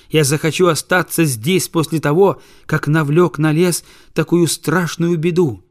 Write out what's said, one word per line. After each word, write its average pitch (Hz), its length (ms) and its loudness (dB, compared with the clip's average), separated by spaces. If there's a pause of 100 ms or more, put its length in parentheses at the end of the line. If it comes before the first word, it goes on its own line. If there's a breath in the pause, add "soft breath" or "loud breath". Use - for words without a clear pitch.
(100)
я 156 140 2
захочу 151 420 0
остаться 170 580 0
здесь 139 440 -2
после 160 320 -2
того, 156 400 2 (260 soft breath)
как - 220 -4
навлек 156 500 0
на 156 140 2
лес 165 320 0 (280 soft breath)
такую 170 360 0
страшную 170 680 -2
беду?" 160 540 -2